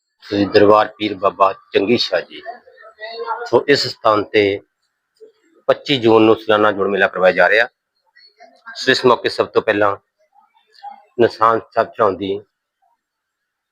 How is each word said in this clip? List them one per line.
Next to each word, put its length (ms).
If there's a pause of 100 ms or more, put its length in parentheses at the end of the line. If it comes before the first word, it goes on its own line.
(200)
ਸੋ 160
ਜੀ 80
ਦਰਬਾਰ 540
ਪੀਰ 160
ਬਾਬਾ 380
ਚੰਗੀ 440
ਸ਼ਾਹ 240
ਜੀ। 220 (1040)
ਸੋ 220
ਇਸ 200
ਸਥਾਨ 360
ਤੇ 360 (1080)
ਪੱਚੀ 340
ਜੂਨ 220
ਨੂੰ 140
ਸਾਲਾਨਾ 360
ਜੋੜ 160
ਮੇਲਾ 200
ਕਰਵਾਇਆ 240
ਜਾ 160
ਰਿਹਾ। 200 (1080)
ਸੋ 140
ਇਸ 160
ਮੌਕੇ 220
ਸਭ 180
ਤੋਂ 160
ਪਹਿਲਾਂ 340 (1200)
ਨਿਸ਼ਾਨ 400 (140)
ਸਾਹਿਬ 160
ਚੜਾਉਣ 260
ਦੀ, 240 (1300)